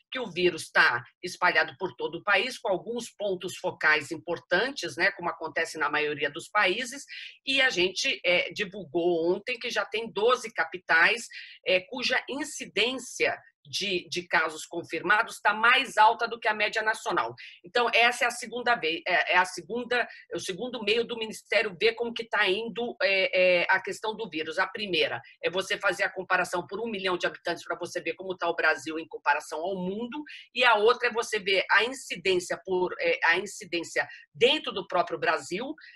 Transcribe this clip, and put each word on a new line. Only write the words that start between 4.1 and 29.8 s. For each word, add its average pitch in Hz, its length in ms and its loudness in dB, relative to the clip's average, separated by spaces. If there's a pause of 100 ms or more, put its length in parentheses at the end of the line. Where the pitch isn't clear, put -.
importantes, 170 840 -2
né, 190 160 2
como 170 160 -6
acontece 160 480 -4
na 147 140 0
maioria 147 400 0
dos - 180 -12
países, 226 560 0 (420)
e 269 140 2
a 262 80 4
gente, 185 560 0
é, 175 260 2
divulgou 175 800 0
ontem 233 280 -2
que 240 100 -8
já 214 160 -2
tem 220 260 -6
doze 226 400 2
capitais, 180 760 2 (400)
é, 185 140 4
cuja 240 460 -2
incidência 233 1120 -4 (280)
de, 180 440 -4
de 175 180 -6
casos 160 380 0
confirmados 185 760 -2
tá 208 140 4
mais 233 420 4
alta 226 320 6
do 233 100 -8
que - 80 -4
a 214 60 4
média 214 300 0
nacional. 180 520 0 (300)
Então, 233 300 2
essa 240 300 4
é 247 40 2
a - 20 2
segunda 240 440 -2
vez, 165 340 -2
é, 165 240 2
é 180 60 6
a 185 80 6
segunda, 233 600 -2 (240)
é - 60 -6
o - 20 -4
segundo 214 460 -6
meio 226 180 2
do 233 140 -6
Ministério 220 640 -2
ver 226 140 4
como 233 180 -6
que 233 160 -8
tá 208 180 2
indo, 220 560 -2
é, 185 600 4
é, - 80 0
a 185 100 4
questão 214 340 -6
do 208 140 -8
vírus. 156 300 -6
A 190 80 2
primeira 156 520 0 (240)
é 165 60 0
você 190 300 -2
fazer 196 240 2
a 185 80 0
comparação 180 560 -2
por 202 120 -10
um 233 120 -4
milhão 190 260 -2
de 180 100 -2
habitantes 165 380 -4
pra 165 140 -6
você 175 240 -8
ver 160 100 -4
como 185 240 -8
tá 170 140 -2
o 165 40 -4
Brasil 156 440 0
em 160 100 -10
comparação 151 520 -2
ao 190 160 -4
mundo, 226 460 -6 (320)